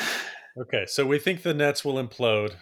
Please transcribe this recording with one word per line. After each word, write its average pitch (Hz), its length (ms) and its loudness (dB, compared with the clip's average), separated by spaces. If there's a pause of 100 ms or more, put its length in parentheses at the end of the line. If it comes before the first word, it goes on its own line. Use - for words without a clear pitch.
(600)
Okay, 117 260 -2
so 139 200 0
we 143 140 4
think 185 220 -2
the 170 120 0
Nets 147 300 2
will 135 200 0
implode. 107 580 0